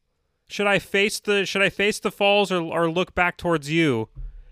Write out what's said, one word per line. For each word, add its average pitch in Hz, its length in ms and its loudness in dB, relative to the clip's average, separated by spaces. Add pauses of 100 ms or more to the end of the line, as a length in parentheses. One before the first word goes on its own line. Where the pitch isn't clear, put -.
(480)
Should 202 180 -4
I 196 120 2
face 202 420 -2
the, 202 260 0
should 196 160 -2
I 185 80 4
face 208 280 -2
the 202 120 -4
falls 202 420 2
or, 180 80 0
or 165 300 -2
look 175 240 -2
back 175 240 0
towards 156 320 -2
you?" 143 380 0 (440)